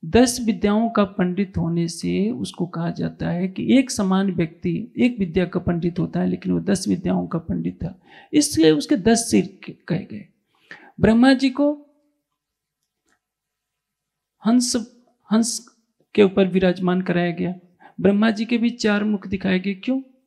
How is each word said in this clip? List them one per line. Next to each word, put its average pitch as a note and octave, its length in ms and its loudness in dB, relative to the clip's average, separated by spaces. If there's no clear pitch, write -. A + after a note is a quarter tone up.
दस A#3+ 360 2
विद्याओं G#3+ 500 0
का G#3+ 140 2
पंडित F#3+ 520 -2
होने E3+ 320 0
से F3+ 420 -2
उसको G3 360 -6
कहा E3+ 240 -6
जाता E3 400 -6
है F3+ 180 -2
कि G#3+ 300 2
एक C4 120 0
समान F#3+ 420 0
व्यक्ति E3+ 680 -4
एक A#3+ 200 2
विद्या F3+ 280 0
का F3+ 140 -4
पंडित F3 380 -2
होता E3 220 -2
है, F3+ 60 0
लेकिन F3+ 260 -4
वो F2 80 0
दस G3 280 -2
विद्याओं F#3 380 -2
का B2+ 120 -6
पंडित F3+ 360 -6
था, - 260 -10
इसलिए D#4 380 4
उसके D4+ 260 2
दस A3+ 340 2
सिर F#3+ 340 0
क-, - 240 -16
कहे - 160 -4
गए। - 240 -16
ब्रह्मा A#3 320 6
जी C4+ 180 2
को D4 360 -2
हंस, B3 300 2
हंस - 380 0
के G#3 80 6
ऊपर F#3+ 240 4
विराजमान F3+ 540 0
कराया F3 300 -2
गया। F3 240 -4
ब्रह्मा G3+ 300 4
जी G#3+ 140 -4
के A#3 140 -2
भी A#3 120 2
चार G#3 340 0
मुख G#3 220 -2
दिखाए F#3+ 320 -2
गए। G3 160 -4
क्यों? B3+ 280 -4